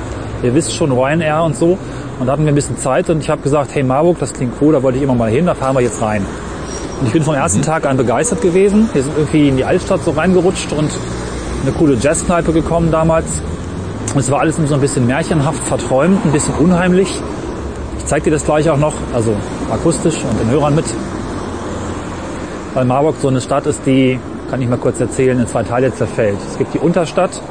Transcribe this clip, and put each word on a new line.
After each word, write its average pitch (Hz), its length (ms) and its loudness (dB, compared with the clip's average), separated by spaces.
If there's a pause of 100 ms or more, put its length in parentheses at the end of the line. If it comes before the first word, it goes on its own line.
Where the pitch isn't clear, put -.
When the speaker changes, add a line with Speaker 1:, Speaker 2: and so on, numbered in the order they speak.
(440)
Speaker 1:
Ihr 120 100 2
wisst 165 220 0
schon, 156 160 0
Ryanair 151 520 2
und 156 120 0
so. 170 220 2 (420)
Und 123 80 0
da 131 60 2
hatten 151 120 0
wir 147 60 2
ein 143 40 2
bisschen 135 220 0
Zeit 151 320 0
und 160 100 2
ich 131 100 -4
hab 151 140 -2
gesagt, 139 300 0
„Hey, 143 100 0
Marburg, 151 360 2
das 127 140 -4
klingt 123 280 -4
cool, 156 120 6
da 131 100 4
wollte 131 140 2
ich 143 60 0
immer 131 120 2
mal 117 140 2
hin, 143 160 2
da 165 100 2
fahren 131 200 0
wir 131 60 4
jetzt 120 200 0
rein.“ 107 220 0 (760)
Und 131 80 0
ich - 60 0
bin 160 100 2
vom 156 120 0
ersten 147 240 0
Speaker 2:
Mhm. 147 40 0
Speaker 1:
Tag 156 240 0
an 135 100 2
begeistert 135 440 0
gewesen. 196 520 4
Wir - 100 2
sind 147 140 -4
irgendwie 151 320 4
in 131 80 2
die 127 80 0
Altstadt 175 380 0
so 165 80 0
reingerutscht 175 640 2
und 147 160 0
in - 800 -6
eine 135 100 0
coole 143 180 4
Jazzkneipe 160 580 0
gekommen 165 380 2
damals. 160 340 2 (880)
Und 143 60 2
es 131 100 0
war 135 120 2
alles 156 220 0
so 147 120 0
ein 131 60 2
bisschen 131 260 2
märchenhaft, 151 560 0
verträumt, 147 640 2
ein 151 60 4
bisschen 147 240 0
unheimlich. 180 540 4 (880)
Ich - 80 -8
zeig - 180 -2
dir 165 80 2
das 151 140 0
gleich 151 240 2
auch 143 80 2
noch, 151 160 2 (200)
also 113 200 2 (380)
akustisch 160 460 0 (120)
und 113 100 0
den 113 120 2
Hörern 147 240 2
mit. 160 100 2 (1900)
Weil 131 100 2
Marburg 139 340 2
so 139 100 2
eine 127 120 2
Stadt 135 240 -2
ist, 110 200 -2
die, 131 340 4 (300)
kann 127 120 -2
ich 123 80 0
mal 120 80 0
kurz - 220 -2
erzählen, 127 400 2
in 117 80 2
zwei 120 160 -2
Teile 123 320 0
zerfällt. 104 420 0 (140)
Es - 60 -10
gibt - 160 -2
die - 60 -2
Unterstadt 175 720 0